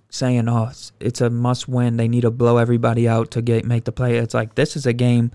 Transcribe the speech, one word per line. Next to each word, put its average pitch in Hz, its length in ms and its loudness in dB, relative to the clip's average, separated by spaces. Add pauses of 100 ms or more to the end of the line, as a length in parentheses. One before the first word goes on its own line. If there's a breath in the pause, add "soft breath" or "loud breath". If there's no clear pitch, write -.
saying, 123 400 0
"Oh, 117 220 0
it's, - 280 -20
it's - 220 -4
a 120 80 2
must 120 400 -2
win. 123 300 0
They 117 100 0
need 120 140 2
to 117 80 2
blow 120 260 2
everybody 117 500 2
out 113 260 0
to 117 100 -4
get, 117 240 0
make 117 180 -2
the 117 80 -4
play." 123 240 0
It's 117 160 -2
like, 110 220 -4
this 143 220 0
is 135 100 -4
a 120 80 2
game. 120 400 2